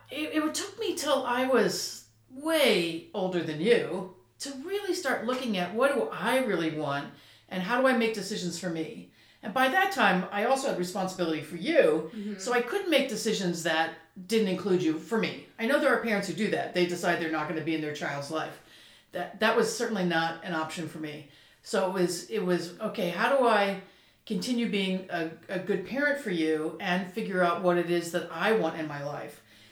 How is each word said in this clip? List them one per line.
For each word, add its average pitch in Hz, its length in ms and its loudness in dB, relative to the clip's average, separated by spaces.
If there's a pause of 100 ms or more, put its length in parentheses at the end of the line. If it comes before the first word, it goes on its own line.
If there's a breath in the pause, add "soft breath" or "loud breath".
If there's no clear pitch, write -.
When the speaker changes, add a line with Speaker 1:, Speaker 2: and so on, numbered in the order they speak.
Speaker 1:
it, 302 280 -4
it 311 180 2
took - 240 -6
me 392 160 0
till 277 320 0
I 247 220 0
was - 560 2 (260)
way 254 840 2
older 185 300 0
than 151 180 -4
you 185 540 2 (240)
to 277 140 -10 (120)
really 392 300 -2
start 233 320 -2
looking 247 320 0
at 180 160 -2
what 262 220 4
do 220 160 0
I 233 320 0
really 170 260 0
want 143 380 -4 (400 loud breath)
and 185 120 -4
how 233 200 0
do 262 80 6
I 247 80 4
make 226 180 2
decisions 180 420 -4
for 180 140 -4
me. 160 400 -8 (320 soft breath)
And 208 100 -8
by 262 140 4
that 381 240 2
time, 190 400 2
I 208 140 -2
also 262 240 2
had 175 100 -2
responsibility 180 640 -2
for 175 140 -10
you, 175 580 4
Speaker 2:
Mm-hmm. 208 240 -8
Speaker 1:
so 240 140 -4
I 240 80 2
couldn't 381 280 -4
make 285 200 4
decisions 180 560 0
that 160 300 2 (340)
didn't 220 180 4
include 185 340 2
you 156 200 2
for 226 180 -2
me. 170 300 -2 (100)
I 226 80 -2
know 285 140 4
there 269 120 4
are 220 120 2
parents 202 240 0
who 165 60 -4
do 196 180 0
that. - 200 -2
They 180 140 4
decide 175 340 0
they're 160 120 -2
not 151 160 -2
gonna 160 140 -4
be 160 120 -2
in 156 60 -2
their 147 140 -4
child's 143 360 -6
life. 156 300 -6 (500 loud breath)
That, - 300 -6
that 226 140 4
was 233 220 2
certainly 196 300 0
not 165 360 0
an 185 120 -6
option 156 340 -4
for - 80 -14
me. 151 320 -10 (340 loud breath)
So 196 240 0
it 180 60 0
was, 180 380 0
it 220 80 -2
was, 180 420 0
okay, 202 300 -2
how 233 260 2
do 247 100 6
I 196 360 2 (420 loud breath)
continue 226 460 -2
being 185 400 0
a, 165 180 -2 (220)
a 190 80 -2
good 185 280 -2
parent 277 320 0
for 214 120 -6
you 156 500 0
and 185 320 -2
figure 185 300 0
out 170 180 2
what 175 160 4
it 170 140 0
is 170 220 0
that 170 200 -2
I 190 200 0
want 165 280 0
in 156 80 -4
my 143 160 -6
life? - 380 -10 (300 loud breath)